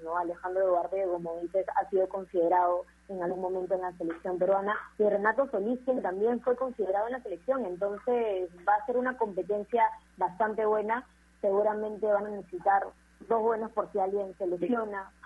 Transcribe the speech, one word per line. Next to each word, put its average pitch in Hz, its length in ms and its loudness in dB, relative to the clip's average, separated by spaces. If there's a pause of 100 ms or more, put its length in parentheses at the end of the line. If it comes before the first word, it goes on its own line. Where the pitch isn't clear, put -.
¿no? 165 120 -4
Alejandro 180 520 0
Duarte, 180 340 0
que - 20 0
como 170 360 -4
dices, 180 340 -2
ha 196 160 -2
sido 185 180 2
considerado 180 760 2 (240)
en 190 160 -6
algún 180 160 -2
momento 185 340 -2
en 185 60 -2
la 180 140 -4
selección 170 440 -6
peruana, 196 340 2 (240)
y 214 60 0
Renato 214 480 2
Solís, 226 340 -2
quien 254 160 0
también 214 420 0
fue 247 120 2
considerado 220 540 -2
en 254 60 -4
la 254 100 -8
selección, 226 420 -2
entonces 202 840 -2 (200)
va 208 80 6
a 208 100 -2
ser 240 100 0
una 254 220 0
competencia 208 640 0 (340)
bastante 214 480 0
buena. 214 400 0 (360)
Seguramente 214 680 0
van 208 200 2
a 214 40 -6
necesitar 196 540 0 (440)
dos 226 140 4
buenos 220 300 0
por - 180 -2
si 208 80 -2
alguien 196 400 0
se 196 80 -2
lesiona, 196 640 -2 (160)